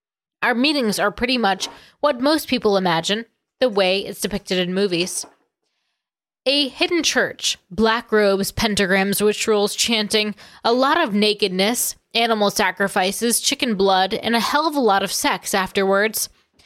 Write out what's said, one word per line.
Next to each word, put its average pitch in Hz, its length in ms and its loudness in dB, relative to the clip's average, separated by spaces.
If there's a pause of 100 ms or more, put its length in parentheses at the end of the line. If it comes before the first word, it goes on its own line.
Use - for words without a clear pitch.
(440)
Our 240 100 2
meetings 247 460 0
are 208 100 0
pretty 247 300 -2
much 196 280 0 (340)
what 277 200 0
most 294 260 0
people 214 300 0
imagine, 185 480 -2 (340)
the 254 100 2
way 190 360 0
it's 202 160 -12
depicted 190 380 -4
in 180 160 -2
movies. 185 500 -2 (1200)
A 277 220 0
hidden 349 340 -2
church, - 560 -2 (140)
black 220 400 -2
robes, 196 400 2
pentagrams, 196 760 0
rituals, 208 480 0
chanting, 214 600 -2 (280)
a 226 100 2
lot 277 280 2
of 220 140 -2
nakedness, 208 800 0 (180)
animal 220 380 2
sacrifices, 202 880 0
chicken 277 340 -2
blood, 190 400 2
and 226 220 -2
a 233 40 4
hell 302 280 2
of 302 80 -2
a 285 40 0
lot 196 220 4
of 190 100 -4
sex - 440 -2
afterwards. 196 760 0 (360)